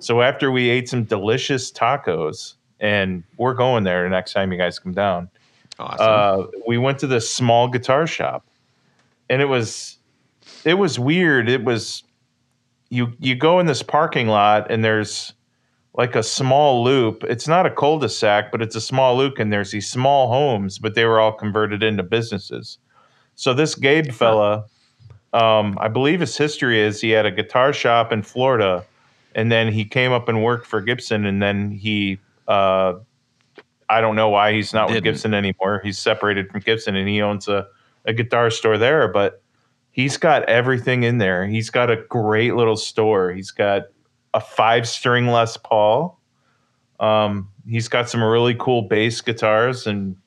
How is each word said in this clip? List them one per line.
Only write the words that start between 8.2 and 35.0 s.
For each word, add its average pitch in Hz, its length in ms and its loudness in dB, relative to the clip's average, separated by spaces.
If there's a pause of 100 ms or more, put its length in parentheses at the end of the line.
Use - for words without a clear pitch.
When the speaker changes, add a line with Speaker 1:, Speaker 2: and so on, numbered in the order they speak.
Speaker 1:
and 131 140 2
it - 40 4
was, 127 520 -4 (640)
it 160 100 4
was 175 240 0
weird. 139 500 2
It 113 160 0
was, 120 400 -4 (840)
you, 120 300 -2
you 127 140 0
go 156 240 4
in 180 80 2
this 180 160 -2
parking 147 460 0
lot, 107 420 2
and 113 140 0
there's, 107 480 -2 (640)
like, 120 200 -2
a 117 80 0
small 131 600 2
loop. 123 400 0
It's - 240 -6
not 170 180 2
a 131 40 0
cul-de-sac, 113 840 0
but 113 100 -4
it's 110 140 -6
a 110 40 -6
small 131 360 2
loop, 139 220 0
and 107 140 -2
there's 101 200 -2
these 104 180 -8
small 131 380 2
homes, 117 500 -2
but 107 160 -6
they 117 100 2
were 113 140 4
all 110 140 4
converted 107 500 -4
into 107 220 0
businesses. 95 720 -6 (560)
So - 200 0
this 156 200 0
Gabe 147 320 2
Speaker 2:
Huh. 131 60 -10
Speaker 1:
fella, 107 520 2 (680)
um, 110 480 2
I 110 80 -2
believe 139 320 0
his 135 160 -4
history 139 440 0
is 104 200 0
he 113 100 0
had 107 160 4
a 101 60 0
guitar 123 400 0
shop 117 400 0
in 107 100 -2
Florida, 107 600 0 (500)
and 113 180 0
then 113 200 2
he 107 120 -2
came 127 280 0
up 117 160 -2
and 113 140 0
worked 117 240 -2
for 107 140 -4
Gibson, 110 460 -4
and 98 160 -2
then 101 280 -2
he, 101 480 -4 (300)
uh, 95 460 2 (960)
I 113 100 4
don't 110 160 0
know 110 120 2
why 104 240 4
he's 107 200 -2
not 110 160 2
with 113 80 0
Speaker 2:
Didn't. 110 80 -2 (100)